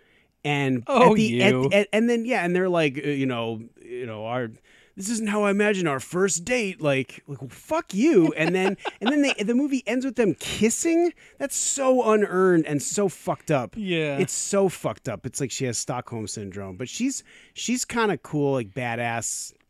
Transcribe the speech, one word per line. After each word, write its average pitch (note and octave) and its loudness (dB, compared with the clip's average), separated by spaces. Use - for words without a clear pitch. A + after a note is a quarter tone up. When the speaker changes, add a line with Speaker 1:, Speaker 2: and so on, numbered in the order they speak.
Speaker 1:
and C#3 0
Speaker 2:
Oh, B3+ 8
Speaker 1:
at A3 4
the, B2 2
at, - 6
Speaker 2:
you. B2+ 0
Speaker 1:
at, G3+ 2
and A3+ 2
then, A#3 0
yeah, A3+ -2
and E3+ 0
they're F#3 0
like, D#3+ 2
uh, D3+ -2
you C#3 0
know, A#2 -4
you B2 -10
know, A2 -10
our, A#2+ -4
this F#3+ -8
isn't A3+ -2
how G#3 0
I G3+ 4
imagine G3+ 2
our C3+ 0
first F3+ -2
date. A3 -2
Like, C3+ -2
like, C#3 -12
well, C3 -12
fuck - -6
you. G3+ 6
And D#3+ 0
then, F#3 0
<laughs> - -12
and A3+ 0
then D4 2
they, C4+ 2
the A#3 0
movie C4+ 0
ends B3 -2
with C4+ -6
them G#3+ 2
kissing. E4 0
That's C#4 -6
so C4 2
unearned F#3 4
and D3 -2
so G3+ 0
fucked - -6
up. B2 0
Speaker 2:
Yeah. D#3+ -2
Speaker 1:
It's C#3+ -2
so G3 2
fucked - -6
up. G#2 -8
It's B2+ -8
like C3+ -4
she C3+ -4
has A#2 -4
Stockholm A#2+ -8
syndrome. G2 -10
But B2 -8
she's, - -4
she's B3 -4
kinda G#3+ -2
cool, C#3+ -2
like, A2+ -4
badass. A#2 -6